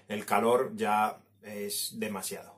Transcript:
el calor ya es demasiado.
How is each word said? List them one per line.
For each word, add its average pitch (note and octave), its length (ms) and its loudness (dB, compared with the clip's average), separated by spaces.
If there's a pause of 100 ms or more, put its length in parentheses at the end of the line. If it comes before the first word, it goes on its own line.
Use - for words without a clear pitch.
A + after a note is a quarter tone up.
el G#2+ 180 -6
calor A2+ 500 4
ya G#2+ 420 2 (240)
es G#2 580 -8
demasiado. G2+ 580 -6